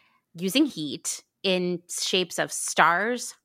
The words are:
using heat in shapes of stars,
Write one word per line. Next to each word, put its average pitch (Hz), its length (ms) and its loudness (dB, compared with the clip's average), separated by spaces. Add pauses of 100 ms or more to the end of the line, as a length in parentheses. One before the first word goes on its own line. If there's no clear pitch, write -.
(340)
using 190 320 2
heat - 560 -8 (200)
in 180 460 0
shapes - 500 -2
of 151 140 -2
stars, 190 840 2 (100)